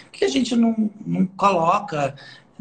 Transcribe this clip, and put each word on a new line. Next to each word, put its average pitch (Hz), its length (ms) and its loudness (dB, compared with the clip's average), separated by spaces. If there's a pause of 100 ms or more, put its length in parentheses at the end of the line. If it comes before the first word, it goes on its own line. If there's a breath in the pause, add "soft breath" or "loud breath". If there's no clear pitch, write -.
(120 loud breath)
que - 120 -4
a - 40 2
gente 262 280 0
não, 226 340 2 (160)
não 175 220 0
coloca, 165 880 0 (460 loud breath)